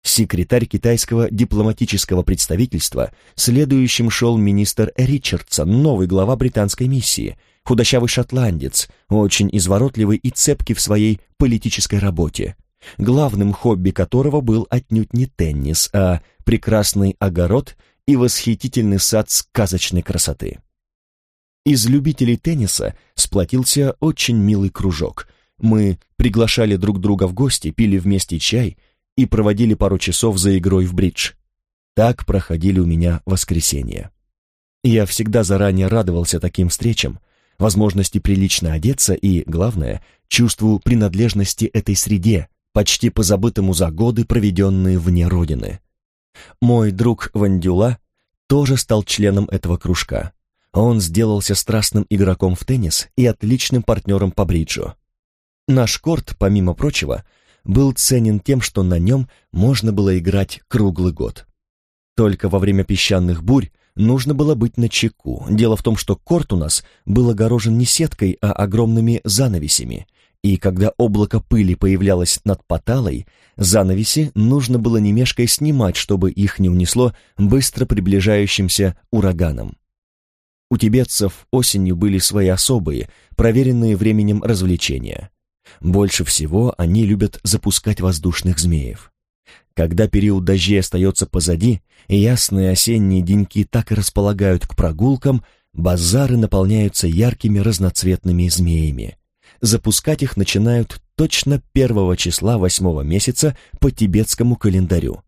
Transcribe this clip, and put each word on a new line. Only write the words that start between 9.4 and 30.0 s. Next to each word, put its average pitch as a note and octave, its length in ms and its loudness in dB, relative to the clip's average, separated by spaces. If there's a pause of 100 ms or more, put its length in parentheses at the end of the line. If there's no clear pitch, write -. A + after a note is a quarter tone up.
изворотливый G#2 680 0
и - 120 -2
цепкий - 440 -2
в - 80 -4
своей G#2 400 0 (160)
политической A2+ 640 0
работе, E2+ 580 -2 (400)
главным G#2 560 2
хобби F#2+ 380 0
которого C3+ 500 0
был A2+ 280 -2
отнюдь A2+ 440 -2
не B2 120 0
теннис, D2+ 680 -4
а F2+ 280 2 (220)
прекрасный G#2 760 0
огород F#2 560 0 (320)
и C#3+ 100 4
восхитительный A#2 800 0
сад - 300 0
сказочной F2+ 720 -2
красоты. - 580 -6 (1040)
Из C3+ 240 2
любителей C3 500 0
тенниса - 580 -4 (180)
сплотился B2+ 840 0
очень D3 380 0
милый G2+ 340 2
кружок. - 560 -6 (320)
Мы G#2+ 400 2 (160)
приглашали A2 600 2
друг G2 240 -2
друга G2 280 0
в F2+ 80 -4
гости, B2 340 -2
пили G2 300 2
вместе F2+ 400 -2
чай G#2+ 380 -2 (380)
и B2+ 120 4
проводили G#2+ 480 2
пару F#2+ 240 0
часов F#2+ 400 -2